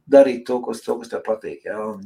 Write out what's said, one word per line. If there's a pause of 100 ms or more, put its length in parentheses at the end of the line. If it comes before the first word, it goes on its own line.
darīt
to,
kas,
to,
kas
tev
patīk,
jā.
Un